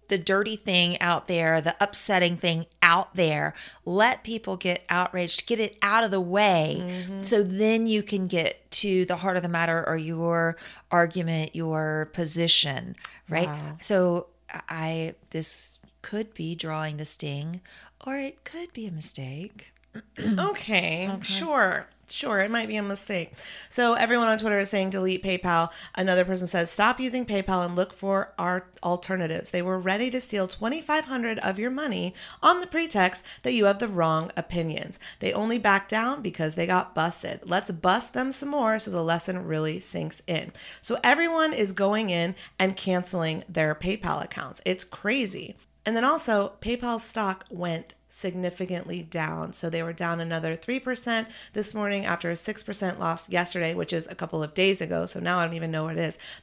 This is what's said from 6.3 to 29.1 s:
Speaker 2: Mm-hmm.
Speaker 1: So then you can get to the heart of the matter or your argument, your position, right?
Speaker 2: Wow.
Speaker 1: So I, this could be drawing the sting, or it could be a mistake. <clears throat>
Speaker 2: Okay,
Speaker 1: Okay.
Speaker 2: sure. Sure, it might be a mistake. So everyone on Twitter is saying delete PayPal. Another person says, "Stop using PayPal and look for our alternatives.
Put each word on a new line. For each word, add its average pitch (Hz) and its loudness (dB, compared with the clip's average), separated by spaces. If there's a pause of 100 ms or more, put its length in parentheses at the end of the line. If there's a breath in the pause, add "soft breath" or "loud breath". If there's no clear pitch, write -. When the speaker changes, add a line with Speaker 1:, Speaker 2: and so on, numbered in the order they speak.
Speaker 2:
Mm-hmm. 180 -6
Speaker 1:
So 208 6
then 214 4
you 214 4
can 196 0
get - -2
to 185 4
the 180 0
heart 180 0
of 175 -2
the 175 -2
matter 165 0
or 165 0
your 165 0 (320 loud breath)
argument, 165 2
your 156 -2
position, 147 0 (340 loud breath)
right? 165 0
Speaker 2:
Wow. 151 -8
Speaker 1:
So 180 2 (400)
I, 160 -4 (160)
this - 0 (240)
could 214 -6
be 165 -8
drawing 156 -6
the 151 -6
sting, 147 -6 (480 loud breath)
or 269 -4
it 277 -8
could 339 -12
be 220 -10
a 180 -8
mistake. 151 -10 (200)
<clears throat> 214 -2
Speaker 2:
Okay, 190 0
Speaker 1:
Okay. 190 -6
Speaker 2:
sure. 285 0 (240)
Sure, 220 -2
it 202 2
might 226 -2
be 214 -4
a 208 -2
mistake. 202 -6 (360 loud breath)
So 240 4
everyone 226 4
on 220 4
Twitter 208 2
is 196 0
saying 190 0
delete 185 0
PayPal. 180 2 (240 loud breath)
Another 185 4
person 185 -2
says, 170 0
"Stop 233 4
using 254 -2
PayPal 190 0
and 175 -4
look 185 0
for 196 -2
our 180 0 (160)
alternatives. 175 -2